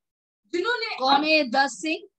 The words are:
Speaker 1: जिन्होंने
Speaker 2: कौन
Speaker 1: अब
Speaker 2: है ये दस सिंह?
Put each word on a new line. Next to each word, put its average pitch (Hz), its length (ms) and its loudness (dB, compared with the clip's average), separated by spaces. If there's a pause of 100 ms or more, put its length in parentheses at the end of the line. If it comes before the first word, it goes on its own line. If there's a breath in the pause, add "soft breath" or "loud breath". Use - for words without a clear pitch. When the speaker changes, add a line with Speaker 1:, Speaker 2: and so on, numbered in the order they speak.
(520)
Speaker 1:
जिन्होंने 440 460 -4
Speaker 2:
कौन 262 160 2
Speaker 1:
अब 285 100 2
Speaker 2:
है 311 60 0
ये 311 140 4
दस 269 380 0
सिंह? 330 260 -6 (100)